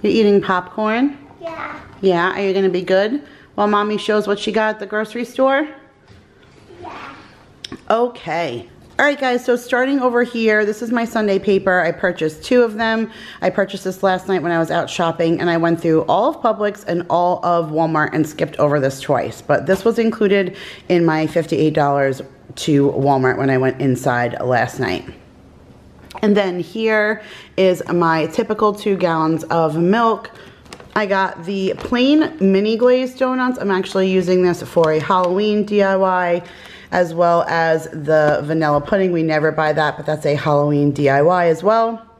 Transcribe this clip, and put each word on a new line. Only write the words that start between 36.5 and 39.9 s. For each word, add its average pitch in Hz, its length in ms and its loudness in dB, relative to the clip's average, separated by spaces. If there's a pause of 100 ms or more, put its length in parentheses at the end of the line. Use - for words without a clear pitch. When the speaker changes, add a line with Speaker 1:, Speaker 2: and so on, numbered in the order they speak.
Speaker 1:
as 170 220 0
well 170 360 4
as 165 420 0
the 151 540 2
vanilla 151 340 0
pudding. 190 320 0
We 170 100 0
never 156 300 2
buy 151 220 0
that, 151 240 0